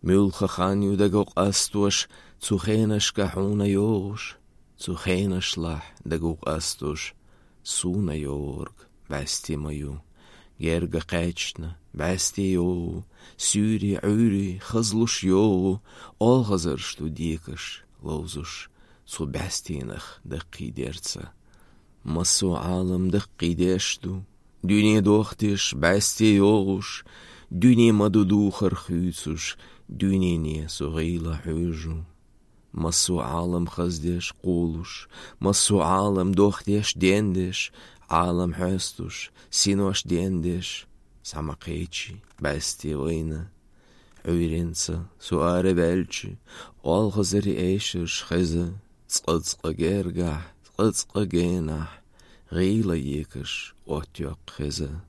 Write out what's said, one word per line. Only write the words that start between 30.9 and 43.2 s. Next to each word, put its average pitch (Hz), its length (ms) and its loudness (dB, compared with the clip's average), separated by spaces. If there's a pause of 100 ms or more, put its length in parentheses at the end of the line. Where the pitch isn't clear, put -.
gyla 82 400 -2 (100)
hüýju. 80 520 -4 (760)
Masu 82 480 0
alym 85 440 -2
hyzdeş 87 640 -4
quluş, 85 760 -4 (320)
masu 101 440 2
alym 95 540 2
dohtiş 101 580 2
dendiş, 92 760 2 (380)
alym 87 440 2
höstuş, - 800 -6 (180)
sinoş 98 560 0
dendiş, 90 800 -2 (380)
sama 76 320 -8
qeçi, 85 600 -8 (280)
bäste 76 480 -4
wayna. 80 500 -4 (840)